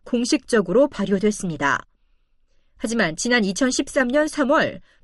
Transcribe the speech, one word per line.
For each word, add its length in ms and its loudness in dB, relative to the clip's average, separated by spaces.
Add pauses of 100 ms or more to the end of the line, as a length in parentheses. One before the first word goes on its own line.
공식적으로 840 2
발효됐습니다. 920 -2 (1000)
하지만 400 -2
지난 280 0
이천십삼 640 0
년 180 2
삼월 540 0 (240)